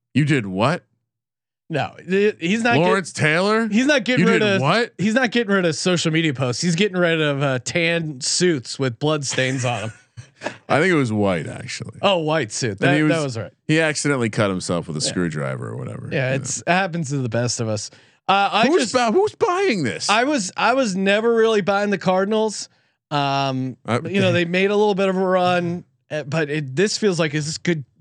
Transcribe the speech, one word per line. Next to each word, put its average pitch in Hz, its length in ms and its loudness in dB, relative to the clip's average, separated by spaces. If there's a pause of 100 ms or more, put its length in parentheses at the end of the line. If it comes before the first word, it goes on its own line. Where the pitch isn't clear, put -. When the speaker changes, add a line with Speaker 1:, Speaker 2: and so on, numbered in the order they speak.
(140)
Speaker 1:
You 139 100 4
did 135 220 2
what? 107 360 0 (840)
Speaker 2:
No, 135 260 -6 (140)
th-, 196 320 2
he's 196 220 0
not 240 140 4
Speaker 1:
Lawrence 180 360 2
Speaker 2:
get-, - 100 -6
Speaker 1:
Taylor? 202 460 2
Speaker 2:
he's 220 180 2
not 285 180 2
getting 247 220 4
Speaker 1:
You 226 60 6
Speaker 2:
rid - 80 4
Speaker 1:
did 208 160 2
Speaker 2:
of 185 60 0
Speaker 1:
what? 202 360 2
Speaker 2:
He's 214 160 2
not 254 160 2
getting 233 240 0
rid 190 100 2
of 165 120 0
social 170 360 0
media 160 200 2
posts. 127 300 -2
He's 170 140 2
getting 190 200 0
rid 165 240 2
of, 143 220 0
uh, 135 180 0
tan 165 600 -2
suits 165 580 0
with 131 200 -2
blood 151 260 -2
stains 131 400 -2
on 117 200 -4
'em. 110 140 -8
Speaker 1:
<laughs> - 680 -14
I 131 120 2
think 185 120 2
it 165 40 4
was 131 160 0
white, 98 360 0
actually. - 540 -12
Speaker 2:
Oh, 190 160 2
white 151 340 -2
suit. 101 280 -4
Speaker 1:
And 175 140 4
he 151 40 2
Speaker 2:
That, 156 60 2
Speaker 1:
was, 165 120 2
Speaker 2:
that 160 80 0
was 120 140 -6
right. 95 140 -10 (140)
Speaker 1:
he 156 140 2
accidentally 143 500 0
cut 101 200 0
himself 90 360 -2
with 78 100 -6
a 78 40 -4
Speaker 2:
Yeah. - 100 -4
Speaker 1:
screwdriver 71 600 -4
or 57 60 -10
whatever, 113 360 -12
Speaker 2:
Yeah, 135 180 -2
Speaker 1:
you 135 60 0
Speaker 2:
it's, 127 300 -6
Speaker 1:
know. 165 60 2
Speaker 2:
it 175 40 2
happens 170 340 -4
to 143 80 -4
the 127 100 -4
best 117 320 -2
of 113 80 -4
us. 107 220 -6 (380)
Uh, 196 240 2
I 214 140 2
Speaker 1:
Who's 285 240 2
Speaker 2:
just, - 20 -10
Speaker 1:
bu-, 240 260 2
who's 403 160 2
buying 359 500 0
this? 95 260 -4
Speaker 2:
I 226 140 4
was, 262 320 -2
I 214 180 2
was 247 220 0
never 202 380 2
really 220 280 4
buying 202 280 0
the 196 80 0
Cardinals. 208 680 0 (420)
Um, 139 720 -2
Speaker 1:
Uh, 117 200 -2
Speaker 2:
you 180 160 -2
know, 185 120 2
Speaker 1:
<laughs> - 0 -
Speaker 2:
they 175 120 2
made 180 260 0
a 208 60 0
little 208 180 2
bit 190 140 0
of 185 80 0
a 190 80 0
run, 180 600 0 (280)
uh, 151 120 -4
but 151 260 -2
it, 143 260 -6
this 202 220 2
feels 190 200 0
like 160 140 0
this 151 260 -4
could 160 260 -2 (160)